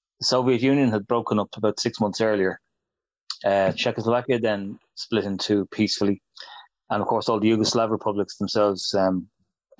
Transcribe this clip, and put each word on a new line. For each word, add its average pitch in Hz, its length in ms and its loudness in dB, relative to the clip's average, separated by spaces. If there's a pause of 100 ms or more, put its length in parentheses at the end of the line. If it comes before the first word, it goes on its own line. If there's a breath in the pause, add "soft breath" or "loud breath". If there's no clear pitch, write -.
(200)
the - 60 -8
Soviet 127 360 2
Union 135 300 4
had 104 160 -2
broken 113 320 0
up 101 180 -2
about 107 220 0
six - 200 -2
months 104 220 0
earlier. 101 380 2 (840)
Uh, 98 280 2
Czechoslovakia 120 680 0
then 104 380 -2 (160)
split - 320 -2
in 98 140 -4
two 101 320 0
peacefully. 101 500 0 (680 loud breath)
And 104 120 -2
of - 60 -4
course, 113 200 -2
all 113 120 2
the 110 100 2
Yugoslav 113 400 2
republics 101 480 -4
themselves, 104 560 0
um, 92 340 0 (520)